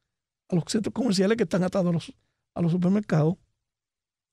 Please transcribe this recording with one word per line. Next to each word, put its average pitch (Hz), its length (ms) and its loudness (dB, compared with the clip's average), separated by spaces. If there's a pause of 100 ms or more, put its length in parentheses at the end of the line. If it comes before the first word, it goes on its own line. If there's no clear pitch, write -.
(500)
a 185 60 -2
los 160 120 0
centros - 260 -2
comerciales 208 440 2
que 233 60 2
están 180 200 -2
atados 185 260 0
a 170 40 0
los, - 200 -6 (420)
a - 60 -2
los 170 100 2
supermercados. 180 640 2 (960)